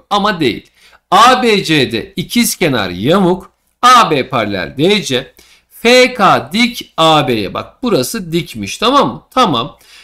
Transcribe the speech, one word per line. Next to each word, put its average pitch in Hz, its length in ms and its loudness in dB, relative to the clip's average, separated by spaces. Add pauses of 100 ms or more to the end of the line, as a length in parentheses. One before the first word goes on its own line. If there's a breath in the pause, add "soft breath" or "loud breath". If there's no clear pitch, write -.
(100)
ama 202 300 0
değil. 127 260 -4 (440 soft breath)
A 247 320 4
B 208 220 0
C'de 123 520 -2
ikizkenar 139 760 -2
yamuk. 170 600 0 (320)
A 233 280 4
B 131 180 -2
paralel 98 500 -4
D 190 240 0
C. 135 320 -6 (360 soft breath)
F 247 440 2
K 151 380 2
dik 240 440 -4
A 156 320 2
B'ye 104 260 -2
bak. - 280 -12
Burası 175 500 -4
dikmiş, 117 460 -6
tamam 240 300 0
mı? 135 220 -12
Tamam. 151 480 -2 (260 soft breath)